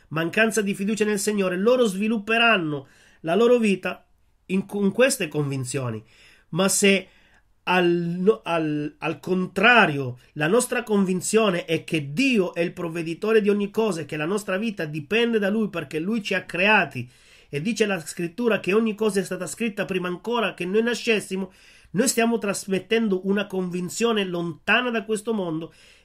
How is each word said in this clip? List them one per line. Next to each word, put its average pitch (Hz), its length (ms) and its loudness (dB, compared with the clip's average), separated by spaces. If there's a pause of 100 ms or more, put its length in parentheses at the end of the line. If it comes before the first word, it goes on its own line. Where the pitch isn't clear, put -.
mancanza 208 540 0
di 202 120 -2
fiducia 202 300 -2
nel 208 140 0
Signore, 196 380 0
loro 240 280 4
svilupperanno 208 1040 0 (340)
la 160 140 -2
loro 240 240 6
vita 190 480 0 (400)
in, 196 180 -2
con 202 260 0
queste 220 380 2
convinzioni. 135 760 -4 (480)
Ma 185 180 2
se 196 400 2 (560)
al, 180 220 2
no, 175 560 2
al, 151 560 -2
al 156 220 -4
contrario, 185 960 2 (140)
la 151 140 0
nostra 240 360 2
convinzione 196 840 2
è 160 200 -2
che 147 280 -4
Dio 220 420 2
è 170 60 -2
il 175 120 -2
provveditore 170 680 -2
di 202 100 4
ogni 202 200 0
cosa 202 300 -2
e 139 60 -10
che 156 100 -8
la 151 80 -4
nostra 196 320 -2
vita 202 280 -4
dipende 208 540 -2
da 196 120 0
Lui 214 180 0
perché 156 300 -8
Lui 202 240 -2
ci 202 120 -4
ha 180 100 -4
creati, 175 640 0 (400)
e 147 120 -6
dice 220 240 -2
la 190 160 0
Scrittura 190 600 -2
che 180 120 -2
ogni 220 220 2
cosa 202 260 0
è 185 40 -2
stata 175 220 -6
scritta 214 380 -6
prima 180 240 -4
ancora 190 460 -4
che 175 100 -8
noi 196 180 0
nascessimo, 208 720 -2 (420)
noi 220 140 2
stiamo 233 300 2
trasmettendo 196 880 -2
una 202 180 0
convinzione 185 800 -2
lontana 180 640 0
da 220 140 -2
questo 220 300 -4
mondo, 160 400 -4 (300)